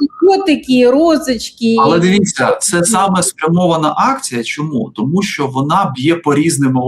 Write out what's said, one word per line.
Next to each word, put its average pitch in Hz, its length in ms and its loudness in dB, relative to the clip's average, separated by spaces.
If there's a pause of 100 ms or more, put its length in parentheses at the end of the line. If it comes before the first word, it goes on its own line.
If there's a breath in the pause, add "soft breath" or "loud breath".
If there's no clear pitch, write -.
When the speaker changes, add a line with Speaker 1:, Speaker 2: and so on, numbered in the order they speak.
Speaker 1:
і 294 260 0
котики, 381 520 2
і 247 100 6
розочки, 247 920 0
Speaker 2:
але - 160 2
Speaker 1:
і 170 40 2
Speaker 2:
дивіться, 185 600 2
це 175 240 0
саме 185 380 0
спрямована 165 760 0
акція. 202 480 -2
Чому? 147 500 -6
Тому 147 280 -2
що 151 240 -4
вона 147 500 -2
б'є 139 200 0
по 147 180 -2
різним 139 540 0